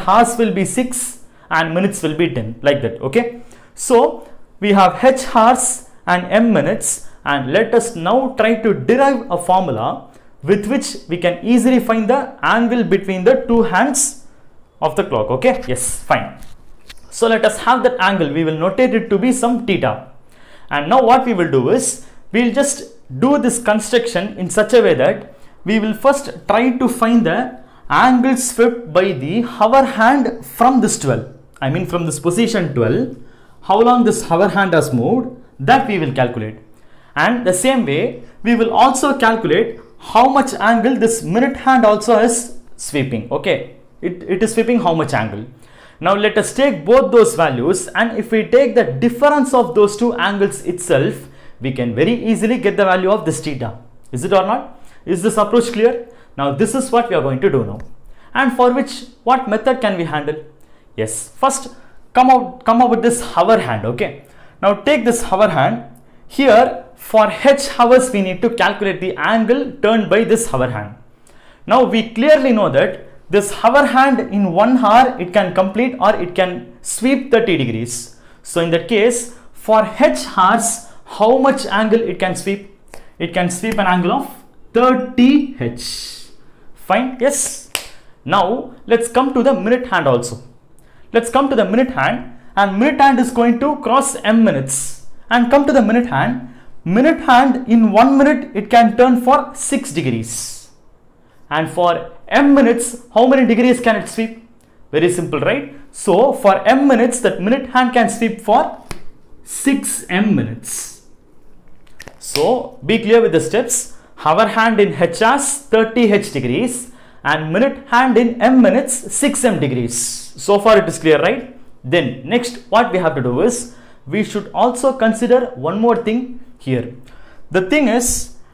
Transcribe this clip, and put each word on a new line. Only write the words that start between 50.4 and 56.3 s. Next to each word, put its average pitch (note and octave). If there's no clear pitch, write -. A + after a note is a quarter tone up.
itself, E3
we B2+
can A#2+
very D#3+
easily A3+
get F#3+
the G3+
value F#3
of G#3
this D3+
theta. C3
Is B2+
it F3+
or F#3+
not? G#3+
Is F3
this A3
approach A#3
clear? A#3+